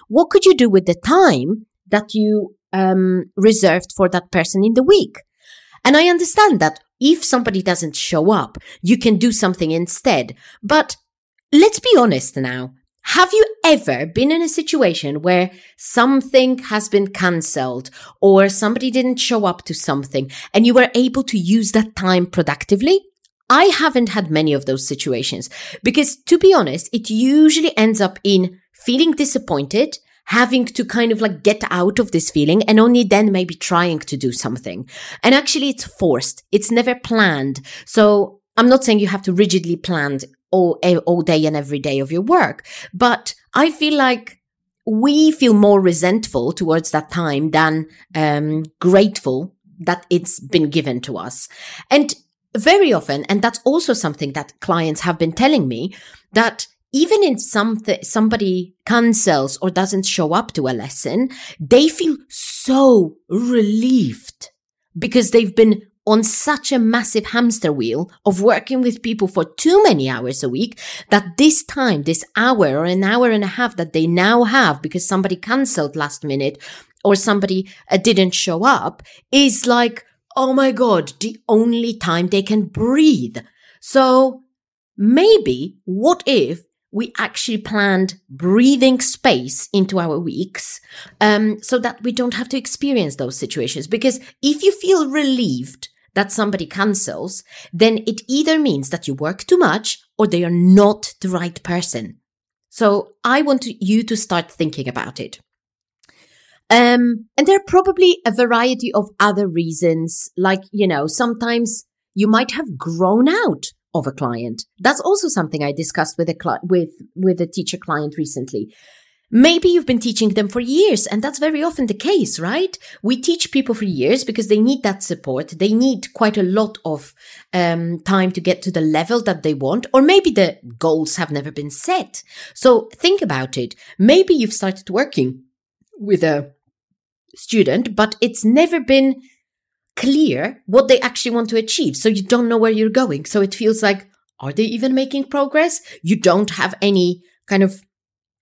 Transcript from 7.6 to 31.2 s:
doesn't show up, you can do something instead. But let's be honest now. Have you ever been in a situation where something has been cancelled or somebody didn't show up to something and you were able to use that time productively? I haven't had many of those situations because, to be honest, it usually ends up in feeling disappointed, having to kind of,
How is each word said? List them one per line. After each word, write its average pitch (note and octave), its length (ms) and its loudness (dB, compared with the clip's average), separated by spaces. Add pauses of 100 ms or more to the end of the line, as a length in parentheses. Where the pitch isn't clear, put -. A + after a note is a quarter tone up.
doesn't E3+ 340 -4
show E3+ 360 0
up, F3 260 -2 (240)
you G#3+ 160 4
can A3 200 2
do A#3 140 2
something F3+ 380 -2
instead. E3 640 -2 (280)
But C#4+ 340 0 (560)
let's G4+ 280 6
be B4 180 2
honest F#3+ 380 0
now. B2+ 380 -6 (360)
Have F#4 220 2
you A4 140 4 (180)
ever D3+ 400 2
been A#3 280 0
in E4 100 0
a E4 60 -2
situation F3 760 -2
where F3+ 300 0 (240)
something B3+ 800 2
has G#3+ 300 -6
been G3+ 180 0
cancelled D#3+ 840 -4 (320)
or G3 280 6
somebody A#3+ 420 -2
didn't B3+ 280 -2
show A3+ 260 -2
up F3 220 -2
to D#3+ 80 -8
something C#3 540 -4 (240)
and A3+ 140 4
you A#3+ 80 6
were B3 180 6
able B3+ 300 0
to A3+ 160 -2
use F#3+ 320 0
that A3 240 0
time F#3 320 0
productively? G3 720 0 (480)
I D4+ 180 6
haven't C4+ 420 2
had F#3 200 -4
many D#3 240 0
of C#3 140 -2
those C3+ 220 -4
situations C3 600 -6 (360)
because, C#4+ 400 0
to E4+ 120 4
be F#4+ 160 6
honest, F3 400 0
it A3+ 160 -6
usually D4+ 680 4
ends A3 220 2
up F#3+ 240 -2
in F#3 340 0 (140)
feeling D4 400 0
disappointed, C4 880 -2 (260)
having B3 400 0
to B3 200 -6
kind A#3 280 -2
of, G#3+ 80 -4